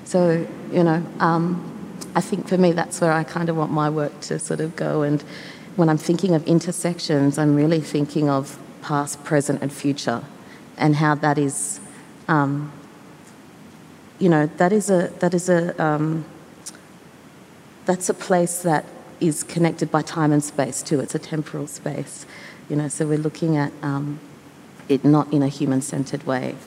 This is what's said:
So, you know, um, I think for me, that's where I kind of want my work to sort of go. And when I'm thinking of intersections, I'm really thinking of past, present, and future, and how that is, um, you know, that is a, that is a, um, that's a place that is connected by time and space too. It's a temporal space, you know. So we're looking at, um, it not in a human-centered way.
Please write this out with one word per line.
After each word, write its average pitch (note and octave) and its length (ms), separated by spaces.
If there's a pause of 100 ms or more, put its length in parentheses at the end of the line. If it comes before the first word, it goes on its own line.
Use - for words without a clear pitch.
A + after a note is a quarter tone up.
So, E3+ 420 (260)
you F3 120
know, E3 180 (180)
um, E3+ 520 (440)
I F3 60
think - 260
for F#3 100
me, F3+ 140
that's E3 300
where E3 100
I D#3+ 120
kind E3 260
of E3 80
want D#3 160
my D3+ 160
work D3+ 320
to D#3 180
sort D#3 220
of D#3+ 160
go. D3+ 240
And D3 200 (540)
when D#3+ 140
I'm D#3 80
thinking F3 360
of D#3 140
intersections, E3 920
I'm D3 180
really D#3 260
thinking D3 480
of C#3 280 (240)
past, C#3+ 440
present, C#3+ 360
and C#3 120
future, C3 480 (560)
and D3+ 180
how D3+ 200
that D3 220
is, - 420 (500)
um, D3 420 (1500)
you F#3 120
know, D3+ 280
that F3+ 140
is G#3 180
a, F#3 300
that F3+ 140
is F3 160
a, F3 340
um, D#3 400 (1600)
that's F3+ 240
a G3 40
place F3 500
that D#3 220 (340)
is D#3+ 240
connected E3 480
by D#3 100
time D3+ 300
and D3 120
space - 380
too. D3 180
It's - 160
a D#3 40
temporal D3+ 480
space, - 580 (440)
you D3+ 80
know. D3 100
So D#3 180
we're D3+ 120
looking D#3 400
at, C#3+ 140 (120)
um, D3 360 (680)
it C3+ 160
not D3 300
in D3 100
a C3+ 60
human-centered C#3 760
way. C3 300 (120)